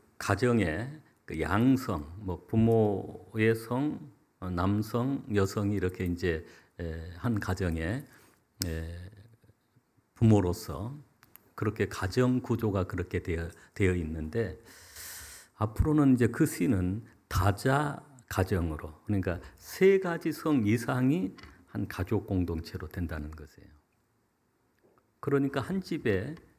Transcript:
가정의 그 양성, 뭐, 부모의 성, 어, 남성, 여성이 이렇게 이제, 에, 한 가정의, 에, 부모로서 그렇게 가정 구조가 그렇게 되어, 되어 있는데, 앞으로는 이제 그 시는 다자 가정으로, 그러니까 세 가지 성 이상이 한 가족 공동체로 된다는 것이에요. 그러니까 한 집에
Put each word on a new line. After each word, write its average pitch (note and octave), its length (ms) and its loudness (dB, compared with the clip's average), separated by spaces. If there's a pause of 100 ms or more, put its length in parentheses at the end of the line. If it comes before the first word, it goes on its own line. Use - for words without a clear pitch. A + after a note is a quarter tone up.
(180)
가정의 A2+ 800 0 (260)
그 D#2 160 -8
양성, F2+ 800 2
뭐, F#2 280 -8
부모의 A2 1080 2
성, B2 440 -4 (400)
어, F#2 100 -8
남성, G#2+ 760 0 (120)
여성이 G2+ 400 0
이렇게 F2+ 300 -2
이제, F2 400 -2 (340)
에, E2 380 -8
한 A2 220 -2
가정의, F#2 680 -2 (580)
에, E2 460 -8 (1040)
부모로서 G2+ 840 2 (580)
그렇게 G#2+ 320 -2
가정 B2+ 540 0
구조가 G2+ 440 0
그렇게 F2+ 360 -4
되어, E2 280 -4 (240)
되어 F#2 220 4
있는데, D#2+ 640 -4 (960)
앞으로는 C#3 600 4
이제 A#2 120 4
그 - 180 2
시는 G#2+ 580 0 (240)
다자 C3+ 760 2 (280)
가정으로, E2 640 -2 (120)
그러니까 F#2 340 -2 (180)
세 F#3+ 420 4
가지 E3+ 320 -4
성 D3 340 0
이상이 C3 720 2 (320)
한 A2 200 -6
가족 G2 400 -2
공동체로 F2 600 -4
된다는 D#2+ 440 -6
것이에요. D2+ 380 -18 (1500)
그러니까 C#3 420 0
한 F#3 200 -4
집에 B2 540 -2 (240)